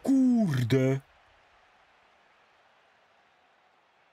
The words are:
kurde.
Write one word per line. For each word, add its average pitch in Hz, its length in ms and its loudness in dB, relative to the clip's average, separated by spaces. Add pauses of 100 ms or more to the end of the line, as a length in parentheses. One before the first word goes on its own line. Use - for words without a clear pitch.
kurde. 139 960 0 (3250)